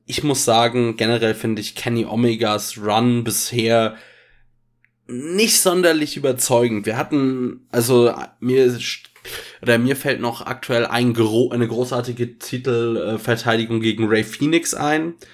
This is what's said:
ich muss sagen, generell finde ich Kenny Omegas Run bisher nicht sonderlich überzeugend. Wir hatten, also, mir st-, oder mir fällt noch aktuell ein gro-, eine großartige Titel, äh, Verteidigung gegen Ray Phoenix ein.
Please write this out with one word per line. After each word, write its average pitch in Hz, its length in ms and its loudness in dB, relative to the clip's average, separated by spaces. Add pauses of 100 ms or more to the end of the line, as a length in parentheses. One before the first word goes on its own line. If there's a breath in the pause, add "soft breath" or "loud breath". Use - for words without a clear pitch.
ich - 160 -6
muss 143 220 0
sagen, 117 520 2
generell 113 380 2
finde 110 280 -4
ich - 120 -10
Kenny 117 300 -2
Omegas 110 760 0
Run 113 460 2
bisher 113 720 0 (1120 loud breath)
nicht 160 540 0
sonderlich 165 580 2
überzeugend. 120 640 2
Wir 110 140 -2
hatten, 131 720 -2
also, 120 440 4 (260)
mir 127 320 4
st-, - 360 -10 (540 loud breath)
oder 117 160 4
mir 131 180 2
fällt 135 240 -4
noch 117 240 -6
aktuell 120 420 -2
ein 123 280 2
gro-, 117 360 2
eine 120 180 0
großartige 120 720 -4
Titel, 117 580 -2
äh, 104 220 -4
Verteidigung 113 600 0
gegen 110 260 0
Ray 107 180 2
Phoenix 160 500 -2
ein. 156 400 -2 (200 loud breath)